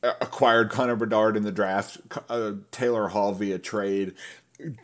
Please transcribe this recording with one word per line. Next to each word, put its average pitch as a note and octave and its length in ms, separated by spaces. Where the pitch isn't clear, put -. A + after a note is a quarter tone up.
uh, B2 180
acquired A#2 520
Connor A#2+ 240
Bedard A2 420
in G#2 60
the G#2 80
draft, F#2+ 440
C-, - 80
uh, A2 240
Taylor A#2 380
Hall G2+ 240
via F#2+ 260
trade, G2 540